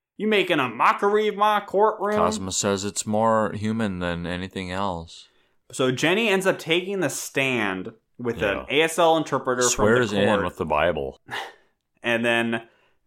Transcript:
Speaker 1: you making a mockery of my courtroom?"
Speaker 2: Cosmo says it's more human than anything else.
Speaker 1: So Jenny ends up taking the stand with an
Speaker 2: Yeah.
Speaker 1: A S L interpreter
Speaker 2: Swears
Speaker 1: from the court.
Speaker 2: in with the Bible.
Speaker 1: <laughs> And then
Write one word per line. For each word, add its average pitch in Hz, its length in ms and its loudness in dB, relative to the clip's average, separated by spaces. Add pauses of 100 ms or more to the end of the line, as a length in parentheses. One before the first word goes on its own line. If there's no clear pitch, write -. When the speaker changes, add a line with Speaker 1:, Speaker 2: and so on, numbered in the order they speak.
(160)
Speaker 1:
you 202 120 -4
making 180 320 2
a 127 100 0
mockery 202 580 2
of 196 80 -2
my 208 240 2
courtroom?" 202 560 0
Speaker 2:
Cosmo 92 360 0
says 98 340 0
it's - 200 -6
more 110 480 2
human 107 460 -4
than 85 260 -4
anything 90 460 -8
else. 92 560 -6 (440)
Speaker 1:
So 131 200 0
Jenny 185 380 0
ends 190 160 0
up 185 140 0
taking 185 420 -2
the 143 80 0
stand 113 840 -4 (260)
with 117 260 -6
an 98 140 0
Speaker 2:
Yeah. 65 120 -8
Speaker 1:
A 143 140 4
S 160 160 -2
L 160 180 6
interpreter 131 460 -2
Speaker 2:
Swears 117 480 4
Speaker 1:
from 101 80 0
the 101 60 4
court. 107 140 2
Speaker 2:
in 92 60 -2
with 90 120 -6
the 90 80 -4
Bible. 78 600 0
Speaker 1:
<laughs> - 60 -14 (720)
And 117 200 0
then 117 380 0 (440)